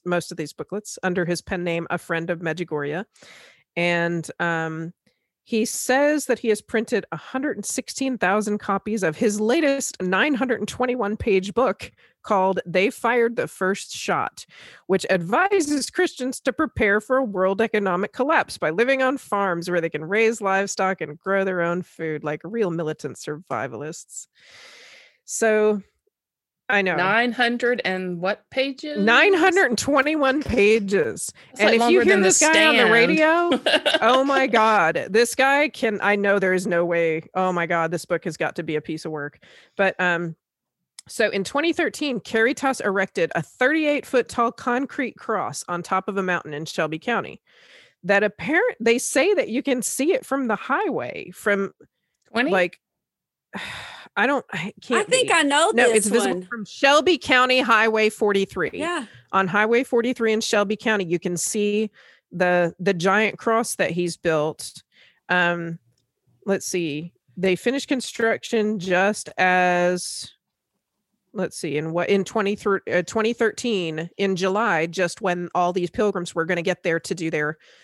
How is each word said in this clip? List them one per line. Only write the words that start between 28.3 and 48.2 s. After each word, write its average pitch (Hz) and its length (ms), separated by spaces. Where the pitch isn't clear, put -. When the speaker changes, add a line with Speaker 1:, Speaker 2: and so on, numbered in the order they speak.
Speaker 2:
pages? 277 560
Speaker 1:
Nine 285 300
hundred 349 320
and 233 100
twenty-one 285 640
pages. 202 880
Speaker 2:
That's, - 100
Speaker 1:
And - 100
Speaker 2:
like, 226 40
Speaker 1:
if 233 60
you 359 60
Speaker 2:
longer - 60
Speaker 1:
hear 381 100
Speaker 2:
than 392 80
The 370 60
Speaker 1:
this 359 120
guy 311 260
on 302 100
the 254 60
Speaker 2:
Stand. 220 100
Speaker 1:
radio, 311 580
Speaker 2:
<laughs> - 20
Speaker 1:
oh 262 240
my 269 220
God, 208 640
this 233 240
guy 277 340
can, 214 320
I 202 160
know 202 220
there 185 160
is 185 120
no 175 200
way. 165 380
Oh 185 180
my 170 140
God, 165 240
this 170 160
book 170 180
has 160 140
got - 180
to 190 60
be 156 140
a 151 40
piece 156 240
of 156 80
work. 143 280
But, 190 240
um, 170 340
so 214 200
in 196 160
twenty 302 300
thirteen, 294 460
Caritas 247 600
erected 190 540
a 170 80
thirty-eight 294 640
foot 240 240
tall 240 220
concrete 254 680
cross 151 500
on 175 140
top 190 260
of 196 80
a 196 60
mountain 175 320
in 151 100
Shelby 156 360
County. 185 420
That 196 180